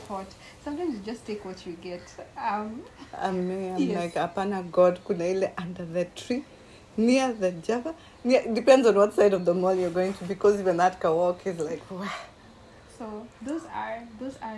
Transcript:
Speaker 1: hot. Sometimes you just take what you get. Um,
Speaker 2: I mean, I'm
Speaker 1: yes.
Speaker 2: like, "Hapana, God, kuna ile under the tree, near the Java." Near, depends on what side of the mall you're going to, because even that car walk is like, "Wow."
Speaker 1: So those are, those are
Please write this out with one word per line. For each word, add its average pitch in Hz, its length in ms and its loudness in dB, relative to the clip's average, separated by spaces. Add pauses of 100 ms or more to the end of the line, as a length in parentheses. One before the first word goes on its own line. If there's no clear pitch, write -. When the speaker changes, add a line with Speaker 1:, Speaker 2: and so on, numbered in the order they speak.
Speaker 1:
hot. 196 200 -8 (360)
Sometimes 294 320 -4
you 202 60 -8
just 226 240 -10
take 208 200 -8
what 185 200 -12
you 180 80 -10
get. 175 280 -12 (360)
Um, 220 440 -4 (360)
Speaker 2:
I 190 140 -2
mean, 185 440 -4
I'm 185 80 0
Speaker 1:
yes. 175 320 -2
Speaker 2:
like, 170 200 -2
"Hapana, 190 360 -2
God, 180 340 6
kuna 175 200 -2
ile 190 320 0
under 180 280 -8
the 170 200 -2
tree, 247 380 -6 (540)
near 254 360 4
the 190 200 0
Java." 240 420 -4 (280)
Near, 247 300 4
depends 262 340 8
on 202 80 6
what 202 180 4
side 208 200 6
of 180 120 0
the 170 80 4
mall 185 220 2
you're 180 140 0
going 185 260 0
to, - 100 -12
because 202 340 2
even 185 180 2
that 180 220 2
car 165 160 2
walk 175 320 0
is 170 120 -6
like, 160 300 -4
"Wow." 190 200 -8 (880)
Speaker 1:
So 220 300 -12 (160)
those 302 180 -6 (120)
are, 220 260 -6 (200)
those 262 220 -10
are 220 160 -10